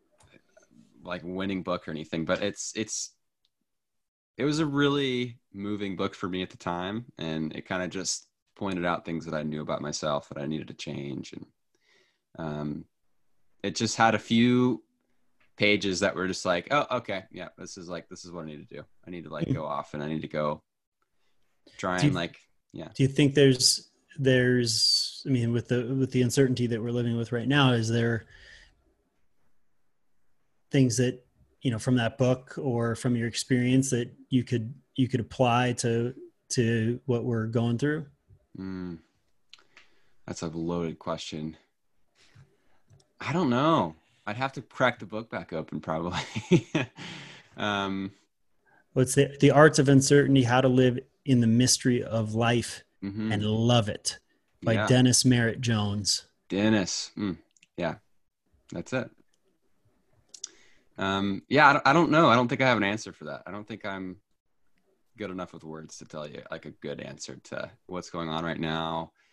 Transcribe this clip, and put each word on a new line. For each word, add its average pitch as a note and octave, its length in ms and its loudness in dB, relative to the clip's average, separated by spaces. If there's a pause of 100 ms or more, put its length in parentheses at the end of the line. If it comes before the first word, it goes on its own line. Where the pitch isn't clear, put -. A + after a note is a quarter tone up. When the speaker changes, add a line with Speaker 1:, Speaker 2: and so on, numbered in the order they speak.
(1040)
Speaker 1:
like, F2 200 -8
winning F#2 400 -4
book F2+ 240 -4
or E2 40 -6
anything, D#2+ 340 -6
but F2+ 160 0
it's, G2+ 340 -6
it's, - 360 -6 (1300)
it A#2+ 80 0
was D3+ 140 0
a E3 60 2
really C#3 720 0 (140)
moving G2+ 420 -6
book G2 200 -4
for G2 140 -6
me F#2 120 -4
at F#2 80 -6
the - 80 -20
time, F#2 480 -6 (120)
and D#2+ 380 -4
it D2+ 120 -12
kinda F2+ 200 -4
just F2 400 -8 (280)
pointed F2+ 300 -4
out E2+ 200 -2
things E2 200 -8
that D#2+ 100 -6
I D2+ 80 -4
knew D2+ 180 -6
about D2+ 200 -6
myself D2+ 480 -4
that D2 100 -12
I C#2+ 60 -8
needed D2+ 240 -6
to - 40 -16
change. C#2+ 600 -10
And, - 120 -16 (920)
um, D2+ 480 -8 (760)
it G2+ 140 -4
just A2+ 200 -2
had A2+ 200 6
a G#2 40 0
few B2 640 2 (720)
pages G2+ 440 2
that F#2+ 160 0
were F2+ 120 -2
just F#2+ 180 -6
like, F2+ 260 -2
"Oh, D3 180 0
okay, G#2+ 420 -6
yeah, F2+ 180 -14 (100)
this F#2 180 -16
is, F2 120 -14
like, E2 200 -12
this F#2 160 -18
is F2 60 -18
what E2 140 -12
I - 20 -12
need D2+ 200 -14
to - 80 -18
do. C#2+ 80 -14 (220)
I F2+ 60 -16
need E2+ 140 -12
to, D#2+ 40 -16
like, D#2 180 -6
Speaker 2:
Hmm. - 60 0
Speaker 1:
go D#2 120 -6
off D2 280 -8
and D2+ 80 -8
I D2 60 -6
need D#2 140 -6
to D2+ 80 -10
go D2+ 340 -4 (1120)
try F2+ 200 -4
Speaker 2:
Do A2 80 2
you - 20 4
Speaker 1:
and, C3+ 80 0
like," F2 240 -6 (320)
yeah. - 240 -14
Speaker 2:
Do C#3 80 2
you C3 60 4
think C#3 260 2
there's, C3+ 560 4 (260)
there's, B2 1080 2
I - 40 -4
mean, A#2+ 220 2
with A#2 160 -2
the, B2 260 -2
with C3 180 0
the B2+ 100 2
uncertainty B2 460 2
that A2+ 140 -4
we're A#2+ 100 -4
living A#2+ 260 -2
with A#2 140 -4
right A#2 160 -2
now, C3+ 260 4
is A2+ 160 0
there A#2 360 0 (2500)
things B2+ 260 4
that, B2+ 280 0 (360)
you C3 100 -2
know, A2+ 80 -2
from B2+ 180 0
that A2+ 200 0
book B2+ 400 0
or A#2 380 -2
from B2 200 -2
your A#2 120 -2
experience B2+ 600 0
that A#2+ 220 -2 (180)
you B2+ 140 2
could, A2+ 300 -4 (220)
you B2+ 120 2
could B2 120 -2
apply B2 540 2
to, A#2+ 400 -2 (360)
to A#2 560 0
what A#2 180 0
we're A2+ 240 -2
going A#2 300 0
through? D3 280 -2 (520)
Speaker 1:
Mm. F#2 420 -10 (1300)
That's - 160 -12
a E2+ 60 -6
loaded E2 520 -6
question. D#2 580 -8 (1600)
I C3 120 -4
don't E3 160 2
know. A#2+ 460 2 (300)
I'd G#2+ 120 -8
have C3+ 160 -4
to C3 80 -12
crack B2 380 0
the A2 60 -14
book G#2+ 240 -10
back F2 240 -10
open, D#2 280 -6
probably. E2+ 380 -4 (540)
<laughs> C#3 140 -2 (720)
Um, G2 540 -4 (800)
Speaker 2:
What's C3 220 2
the, C#3 260 4
The C#3+ 100 8
Arts D3+ 280 8
of C3+ 100 4
Uncertainty, C3+ 540 6
How B2 180 4
to C3 80 4
Live B2+ 300 4 (260)
in B2+ 160 4
the A2+ 60 4
Mystery B2 540 4
of A2 340 -2
Life A#2 480 0 (200)
Speaker 1:
mm-hmm. G#2+ 300 -4
Speaker 2:
and G#2 100 -2
Love A2 460 2
It - 300 -8 (440)
by A#2 100 0
Speaker 1:
Yeah. G#2+ 140 0
Speaker 2:
Dennis B2+ 380 6
Merritt A#2+ 340 4
Jones. G#2 640 -2 (220)
Speaker 1:
Dennis. G2+ 680 0
Mm. F#2+ 200 -4 (380)
Yeah. E2 200 -4 (760)
That's F2 220 -10
it. B2+ 160 -4 (1900)
Um, G2 520 -2
yeah, C#3+ 180 8
I C#3 60 8
don't, C#3+ 140 2
I C#3 60 8
don't E3 180 4
know. D#3 180 6
I A2+ 60 8
don't B2 120 4
think C3+ 140 -2
I C3 60 4
have A#2+ 100 4
an G#2 60 2
answer G2+ 280 -4
for - 140 -18
that. C#2 200 -10
I F2+ 60 -14
don't G#2 160 -12
think G#2+ 180 -12
I'm F#2+ 320 -8 (1000)
good G2 140 -8
enough F#2 220 -10
with D#2+ 120 -18
words D#2 320 -14
to D#2+ 80 -18
tell D2+ 220 -12
you, C#2+ 220 -16
like, D#2+ 160 -12
a D2+ 60 -14
good C#2+ 300 -10
answer C2+ 340 -14 (100)
to - 240 -10 (180)
what's F2+ 220 -10
going E2 200 -8
on D#2+ 160 -4
right D#2+ 140 -4
now, D#2+ 520 -4 (220)